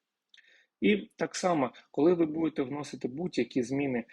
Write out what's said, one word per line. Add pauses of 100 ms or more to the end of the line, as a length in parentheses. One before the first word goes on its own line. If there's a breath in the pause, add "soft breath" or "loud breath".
(800 soft breath)
І
так
само, (180 loud breath)
коли
ви
будете
вносити
будь-які
зміни